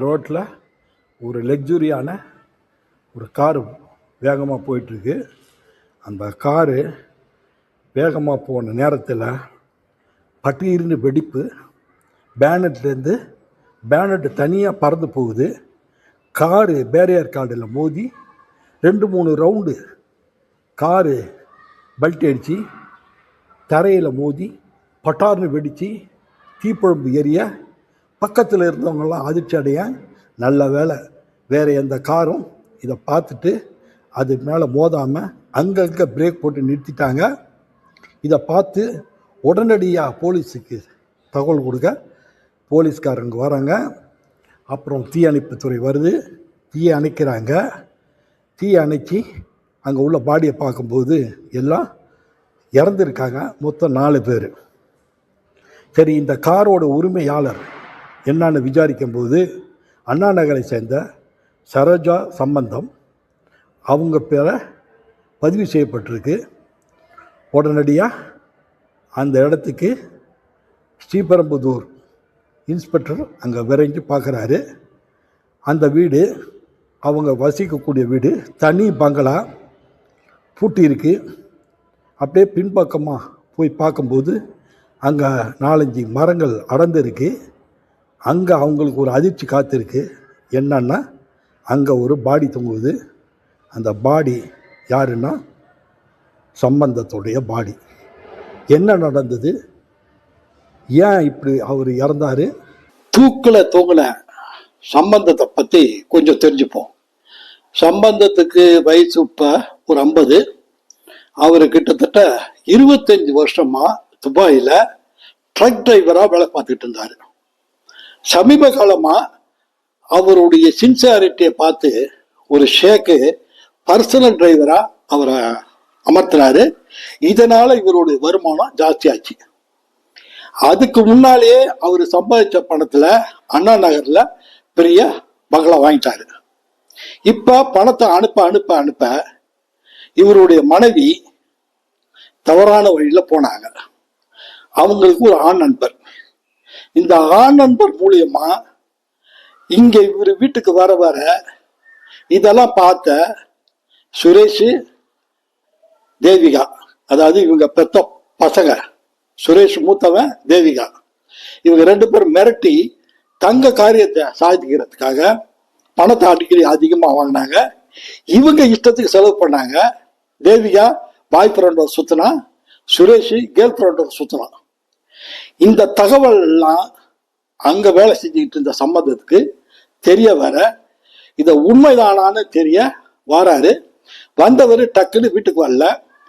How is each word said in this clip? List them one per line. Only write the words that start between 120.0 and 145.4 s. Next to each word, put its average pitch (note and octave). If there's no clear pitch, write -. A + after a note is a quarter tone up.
அவருடைய F3
சின்சியாரிட்டியை G#3+
பார்த்து D#3
ஒரு C#3+
ஷேக்கு F#3
பர்சனல் A3+
டிரைவரா D#3+
அவரை C3
அமர்த்தினாரு. D#3
இதனால A#3
இவருடைய F3
வருமானம் D#3+
ஜாஸ்தியாச்சு. D#3
அதுக்கு A3+
முன்னாலேயே B3
அவரு F4+
சம்பாதிச்ச G3
பணத்துல D#3
அண்ணா G3+
நகர்ல D3+
பெரிய E3+
பங்களா D#3+
வாங்கிட்டாரு. C#3+
இப்ப B3+
பணத்தை A3+
அனுப்ப, G#3
அனுப்ப, G3+
அனுப்ப C#3+
இவருடைய F#3
மனைவி F3+
தவறான G#3
வழியில D3+
போனாங்க. C#3+
அவங்களுக்கு F#3+
ஒரு F3+